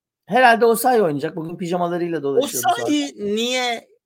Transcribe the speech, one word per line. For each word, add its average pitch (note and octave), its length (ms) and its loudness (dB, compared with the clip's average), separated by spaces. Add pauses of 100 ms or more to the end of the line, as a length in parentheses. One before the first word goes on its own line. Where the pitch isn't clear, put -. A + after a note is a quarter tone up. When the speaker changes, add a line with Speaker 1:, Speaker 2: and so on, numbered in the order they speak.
(260)
Speaker 1:
Herhalde A#3 400 4
Osayi A#3 360 2
oynayacak. D#3+ 340 -2
Bugün E3 220 -10
pijamalarıyla E3+ 680 -4
dolaşıyordu C#3 440 -2 (160)
Speaker 2:
Osayi D4 240 -2
Speaker 1:
zaten. G#3 280 -6
Speaker 2:
niye B3 520 -4 (180)